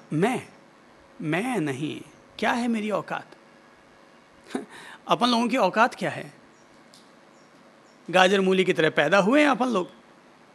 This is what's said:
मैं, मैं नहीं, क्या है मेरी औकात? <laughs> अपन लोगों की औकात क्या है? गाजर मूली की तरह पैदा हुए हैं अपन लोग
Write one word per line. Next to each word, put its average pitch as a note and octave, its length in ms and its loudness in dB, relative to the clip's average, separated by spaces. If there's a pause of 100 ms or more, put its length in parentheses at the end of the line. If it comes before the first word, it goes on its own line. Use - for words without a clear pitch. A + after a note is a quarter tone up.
(120)
मैं, F#3 360 0 (720)
मैं F#3+ 380 -2
नहीं, C#3 400 -6 (380)
क्या A3+ 140 0
है B3 160 -2
मेरी G#3+ 220 -2
औकात? D#3+ 460 -6 (1200)
<laughs> C4+ 100 -10 (420)
अपन F3 200 2
लोगों A#3+ 200 0
की A3 80 -2
औकात A3 380 2
क्या D#3 160 -6
है? D3 220 -10 (1800)
गाजर F#3 320 4
मूली F#3+ 240 2
की F3+ 80 0
तरह D#3 180 0
पैदा D#3+ 280 2
हुए A3 220 4
हैं D4+ 80 4
अपन B3+ 200 0
लोग F#3 220 -2 (640)